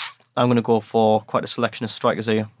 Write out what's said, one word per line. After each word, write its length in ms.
I'm 100
gonna 140
go 180
for 420
quite 220
a 40
selection 360
of 80
strikers 360
here. 200